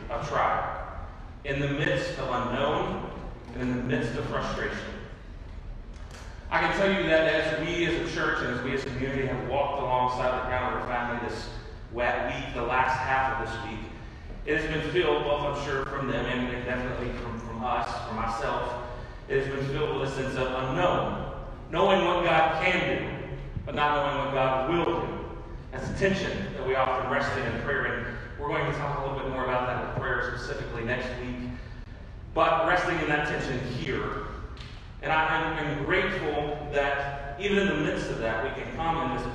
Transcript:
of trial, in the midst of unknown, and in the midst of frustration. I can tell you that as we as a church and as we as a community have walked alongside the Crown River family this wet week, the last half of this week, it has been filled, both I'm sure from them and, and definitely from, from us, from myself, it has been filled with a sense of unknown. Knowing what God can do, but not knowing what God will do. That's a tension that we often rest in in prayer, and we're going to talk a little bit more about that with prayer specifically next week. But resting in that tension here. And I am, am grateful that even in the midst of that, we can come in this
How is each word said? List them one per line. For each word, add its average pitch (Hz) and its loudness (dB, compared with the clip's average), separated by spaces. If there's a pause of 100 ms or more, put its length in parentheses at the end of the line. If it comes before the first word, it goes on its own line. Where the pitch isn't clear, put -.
of - -4
trial, - 2 (800)
in 143 -2
the 143 0
midst 139 0
of 135 -4
unknown, - 0 (420)
and 123 -4
in 123 0
the 120 -2
midst 123 0
of 120 -2
frustration. 110 -2 (1700)
I 165 4
can 165 4
tell 196 6
you 175 4
that 160 8
as 156 2
we 170 2
as 165 2
a 160 -4
church 156 2
and 123 0
as 123 -4
we 135 0
as 135 0
a - -4
community 131 0
have 113 -2
walked 139 2
alongside 127 2
the 127 0
Crown 127 0
River 110 -4
family 120 -2
this - -6 (420)
wet 120 0
week, 135 -4
the 120 -2
last 127 2
half 131 2
of 120 -2
this - -6
week, 107 -6 (680)
it 151 2
has 156 -2
been 147 -2
filled, 151 4
both 147 2
I'm 139 0
sure 135 0
from 131 -2
them 123 0
and, 123 0
and 120 -4
definitely 123 -2
from, 113 -6
from 113 -6
us, 120 2 (180)
from 110 -4
myself, - 0 (540)
it 135 2
has 135 -2
been 135 -2
filled 139 2
with 135 0
a - -2
sense 131 -2
of 127 2
unknown. 131 2 (360)
Knowing 190 6
what 175 4
God 175 6
can 180 4
do, - -2 (560)
but 147 -4
not 147 4
knowing 139 2
what 135 -2
God 131 4
will 165 4
do. - -2 (600)
That's - -4
a - -4
tension - 2
that - -4
we 196 4
often - 2
rest - 2
in 131 0
in - -2
prayer, 131 0
and - -4 (220)
we're 143 -2
going 147 0
to 143 -2
talk 143 -2
a - -2
little 139 -2
bit 131 -2
more 131 -2
about 123 2
that 123 -2
with - -2
prayer - 0
specifically 117 -4
next 120 0 (100)
week. 123 -4 (960)
But 165 4
resting 175 4
in 151 0
that 151 2
tension - -2 (140)
here. - -2 (800)
And 143 2
I 160 2
am, 147 -2
am 147 -2
grateful 151 0 (140)
that - 0
even 202 4
in 196 6
the 170 2
midst 151 0
of - -2
that, 113 0
we 135 -4
can - -8
come 160 0
in - -2
this 123 -2